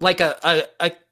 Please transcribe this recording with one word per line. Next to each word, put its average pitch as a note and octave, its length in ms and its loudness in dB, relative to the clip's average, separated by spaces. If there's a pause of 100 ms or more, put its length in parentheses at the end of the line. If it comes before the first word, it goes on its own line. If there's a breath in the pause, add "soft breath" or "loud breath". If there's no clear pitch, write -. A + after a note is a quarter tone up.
like, F#3 180 0
a, D#3+ 240 0
a, E3 440 0
a E3+ 40 -2 (200)